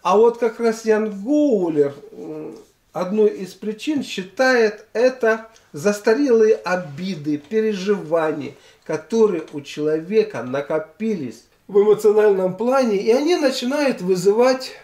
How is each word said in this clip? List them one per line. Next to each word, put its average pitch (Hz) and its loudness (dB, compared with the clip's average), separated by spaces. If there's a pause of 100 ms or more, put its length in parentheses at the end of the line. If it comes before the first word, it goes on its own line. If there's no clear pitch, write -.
А 180 2
вот 233 4
как 226 -4
раз 226 -2
Ян 214 0 (140)
Гоулер, 196 2 (180)
м, 156 -14 (380)
одной 208 0
из 196 -8
причин 254 -6
считает 233 -2
это 226 0 (260)
застарелые 214 2
обиды, 170 -6
переживания, 170 -2 (320)
которые 180 0 (100)
у 143 -8
человека 160 -2
накопились 147 -6 (220)
в 202 4
эмоциональном 208 4
плане, 240 0
и 220 0
они 302 2
начинают 269 -2
вызывать 202 2 (120)